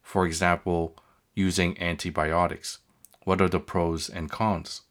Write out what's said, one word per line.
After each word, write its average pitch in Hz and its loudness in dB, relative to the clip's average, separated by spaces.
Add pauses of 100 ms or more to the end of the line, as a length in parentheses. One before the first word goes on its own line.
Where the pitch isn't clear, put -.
for 92 0
example, 85 0 (400)
using 90 2
antibiotics. 85 -2 (460)
What 92 2
are 90 6
the 85 0
pros 85 -2
and 80 -8
cons? 101 -4